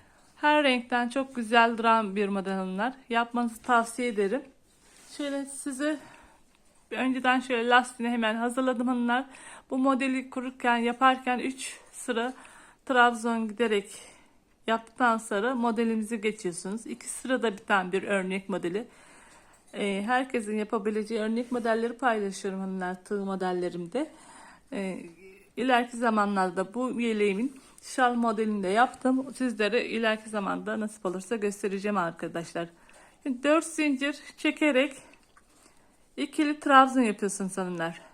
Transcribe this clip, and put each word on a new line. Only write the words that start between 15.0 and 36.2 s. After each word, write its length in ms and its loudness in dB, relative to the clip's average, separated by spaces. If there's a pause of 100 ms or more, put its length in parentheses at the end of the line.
sonra 380 -2
modelimizi 640 -2
geçiyorsunuz. 680 -6
İki 200 -12
sırada 500 -2
biten 340 0
bir 120 0
örnek 460 -2
modeli. 380 -4 (840)
Ee, 320 -4
herkesin 520 -2
yapabileceği 640 -2
örnek 300 -2
modelleri 460 0
paylaşıyorum 640 -2
hanımlar, 440 -6
tığ 220 -4
modellerimde. 840 -4 (640)
Ee, 300 -6 (540)
ileriki 400 2
zamanlarda 760 2
bu 280 -4
yeleğimin 600 0 (220)
şal 300 2
modelini 500 0
de 40 0
yaptım. 640 2
Sizlere 520 0
ileriki 440 -2
zamanda 500 -4
nasip 260 -8
olursa 300 -4
göstereceğim 600 -2
arkadaşlar. 720 -6 (540)
Şimdi 200 -4
dört 220 4
zincir 540 -2 (180)
çekerek 580 2 (1200)
ikili 420 -2